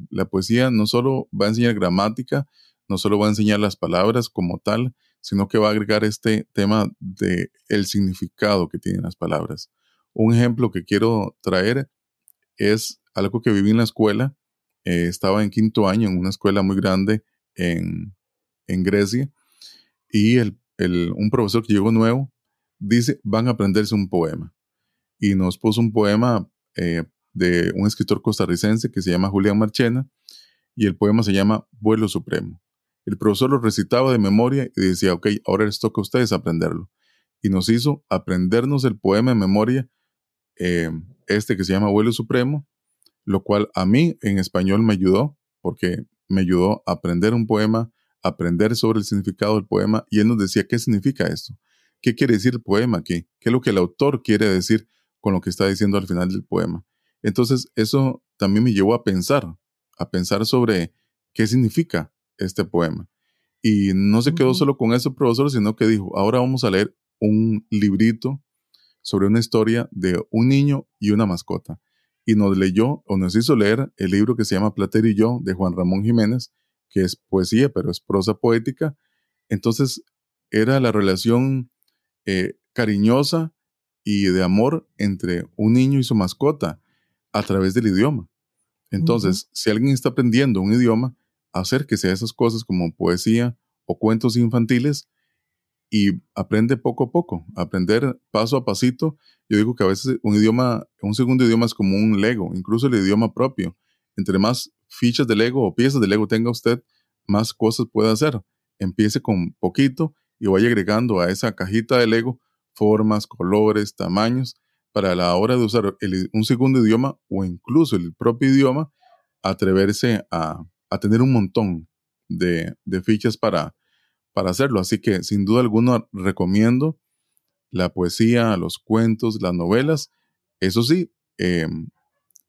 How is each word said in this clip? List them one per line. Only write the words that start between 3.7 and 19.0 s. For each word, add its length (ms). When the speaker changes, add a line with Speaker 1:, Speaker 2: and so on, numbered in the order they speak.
Speaker 1:
palabras 520
como 300
tal, 360
sino 280
que 100
va 100
a 20
agregar 340
este 480
tema 380
de 500
el 180
significado 800
que 100
tienen 240
las 140
palabras. 540
Un 220
ejemplo 360
que 140
quiero 560
traer 500
es 420
algo 260
que 100
viví 200
en 80
la 60
escuela. 520
Eh, 220
estaba 360
en 80
quinto 380
año 200
en 100
una 100
escuela 340
muy 140
grande 480
en, 600
en 160
Grecia 480